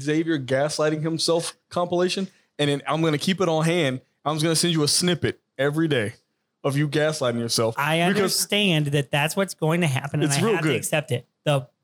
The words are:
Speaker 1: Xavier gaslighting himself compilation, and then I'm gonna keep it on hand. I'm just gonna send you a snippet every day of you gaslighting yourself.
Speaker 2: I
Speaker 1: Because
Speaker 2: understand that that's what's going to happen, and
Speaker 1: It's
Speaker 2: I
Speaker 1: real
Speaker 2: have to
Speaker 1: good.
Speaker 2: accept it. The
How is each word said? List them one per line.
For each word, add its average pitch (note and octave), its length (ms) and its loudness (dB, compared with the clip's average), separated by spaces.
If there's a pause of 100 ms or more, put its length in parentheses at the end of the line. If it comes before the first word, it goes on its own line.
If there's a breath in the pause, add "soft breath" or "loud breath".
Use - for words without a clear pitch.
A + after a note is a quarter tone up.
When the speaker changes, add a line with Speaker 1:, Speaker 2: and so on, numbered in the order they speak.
Speaker 1:
Xavier D#3 380 0
gaslighting D3+ 640 0
himself E3 540 -2 (120)
compilation, F3+ 600 -2 (320 soft breath)
and D3 100 2
then C#3+ 160 0
I'm D3+ 160 0
gonna D#3 160 2
keep F#3 220 0
it F3+ 80 2
on D#3+ 160 0
hand. D#3+ 360 0 (240)
I'm D3+ 120 -2
just D3+ 80 -2
gonna E3 120 2
send E3+ 160 2
you D#3+ 120 2
a C#3+ 40 0
snippet F3+ 520 0 (180)
every D3 300 0
day A#2 260 0 (500)
of C#3 120 0
you D3+ 120 0
gaslighting C#3+ 520 0
yourself. A2+ 360 0
Speaker 2:
I D3+ 200 0 (120)
Speaker 1:
Because G3 240 0
Speaker 2:
understand F#3 540 0
that C#3+ 240 0
that's D3 260 0
what's G3 160 -2
going E3 300 0
to E3 60 2
happen, C#3+ 340 -2
and D3+ 100 0
Speaker 1:
It's C#3+ 80 0
Speaker 2:
I F3 40 0
Speaker 1:
real A3+ 100 2
Speaker 2:
have E3+ 80 -2
to D#3+ 60 0
Speaker 1:
good. C3 80 0
Speaker 2:
accept D3 360 -2
it. - 140 -4 (180)
The C#3 220 0 (180)